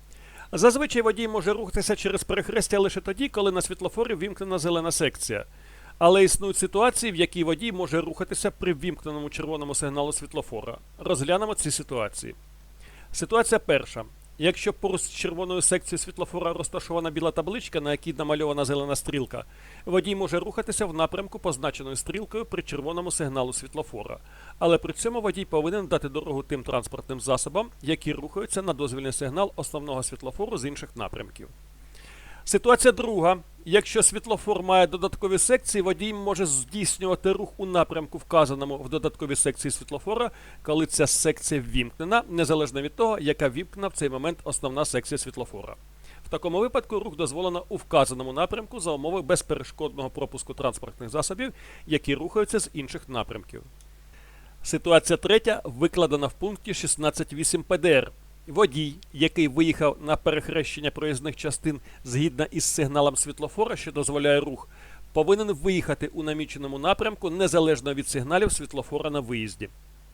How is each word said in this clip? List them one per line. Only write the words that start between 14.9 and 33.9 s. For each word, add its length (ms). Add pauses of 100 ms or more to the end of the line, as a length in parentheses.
з 100
червоною 520
секцією 360
світлофора 540
розташована 580
біла 200
табличка, 500
на 100
якій 220
намальована 520
зелена 320
стрілка, 480 (420)
водій 280
може 240
рухатися 480
в 80
напрямку, 440
позначеної 580
стрілкою 480
при 180
червоному 480
сигналу 420
світлофора. 680 (400)
Але 200
при 140
цьому 280
водій 240
повинен 420
дати 220
дорогу 340
тим 200
транспортним 580
засобам, 500 (120)
які 300
рухаються 500
на 100
дозвільний 400
сигнал 440
основного 460
світлофору 560
з 60
інших 320
напрямків. 520 (960)
Ситуація 480
друга. 460 (300)
Якщо 340